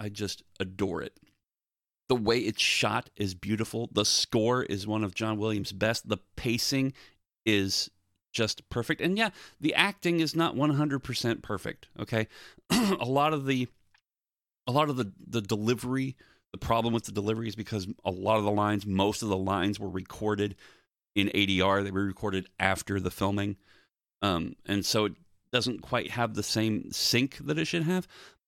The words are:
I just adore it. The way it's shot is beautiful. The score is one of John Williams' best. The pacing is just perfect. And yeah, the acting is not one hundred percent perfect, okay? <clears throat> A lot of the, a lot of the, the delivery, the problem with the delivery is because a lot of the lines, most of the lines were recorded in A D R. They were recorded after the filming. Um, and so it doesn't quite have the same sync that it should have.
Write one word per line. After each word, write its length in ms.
I 80
just 340
adore 440
it. 140
The 80
way 240
it's 200
shot 540
is 200
beautiful. 580
The 120
score 600
is 220
one 180
of 100
John 240
Williams' 320
best. 380
The 100
pacing 580
is 420
just 380
perfect. 300
And 160
yeah, 140
the 160
acting 420
is 160
not 220
one 140
hundred 340
percent 380
perfect, 440
okay? 260
<clears throat> 220
A 340
lot 280
of 140
the, 220
a 60
lot 180
of 60
the, 160
the 160
delivery, 760
the 60
problem 340
with 120
the 80
delivery 360
is 80
because 300
a 60
lot 280
of 60
the 60
lines, 360
most 360
of 60
the 80
lines 420
were 100
recorded 680
in 180
A 140
D 140
R. 220
They 100
were 120
recorded 440
after 400
the 120
filming. 460
Um, 360
and 180
so 220
it 60
doesn't 300
quite 280
have 240
the 80
same 480
sync 480
that 200
it 80
should 180
have. 240